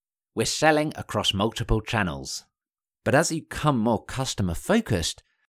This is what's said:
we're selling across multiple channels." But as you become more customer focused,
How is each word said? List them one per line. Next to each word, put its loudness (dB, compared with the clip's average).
we're 0
selling 2
across -2
multiple 0
channels." -4
But 4
as 4
you -6
become 0
more 2
customer -4
focused, 0